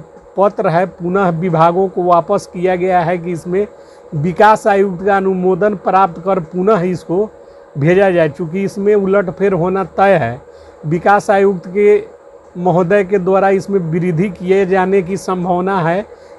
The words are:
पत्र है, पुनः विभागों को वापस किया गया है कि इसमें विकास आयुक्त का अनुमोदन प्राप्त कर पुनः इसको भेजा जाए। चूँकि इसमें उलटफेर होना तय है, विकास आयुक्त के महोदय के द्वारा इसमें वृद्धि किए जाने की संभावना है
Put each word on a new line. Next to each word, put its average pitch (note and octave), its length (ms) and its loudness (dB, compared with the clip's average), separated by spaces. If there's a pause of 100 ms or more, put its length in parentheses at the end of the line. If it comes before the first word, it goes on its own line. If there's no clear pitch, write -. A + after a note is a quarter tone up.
(380)
पत्र G3+ 320 0
है, E3+ 160 0
पुनः F3+ 440 -2
विभागों E3+ 580 0
को F#3 160 -4
वापस F3 500 0
किया F#3 220 0
गया F3+ 240 0
है F3 180 -2
कि E3+ 140 -8
इसमें F3 360 -4 (480)
विकास G#3 520 2
आयुक्त G3 380 0
का G3 120 2
अनुमोदन F#3+ 580 0
प्राप्त F#3 500 0
कर F#3+ 140 0
पुनः F3+ 420 0
इसको F#3 480 -2 (480)
भेजा F3+ 320 4
जाए। E3 200 2
चूँकि F3+ 340 -6
इसमें G3 320 0
उलटफेर G3 580 0
होना F#3 300 -2
तय G3 300 2
है, C3 280 -2 (440)
विकास G3 440 0
आयुक्त G3 380 0
के G#3 360 2 (540)
महोदय F3+ 460 2
के F#3+ 160 -2
द्वारा F#3+ 300 2
इसमें G3 300 0
वृद्धि E3+ 500 -2
किए F#3 360 0
जाने F#3+ 360 0
की F3+ 160 -6
संभावना F#3 640 -2
है E3+ 200 -2 (380)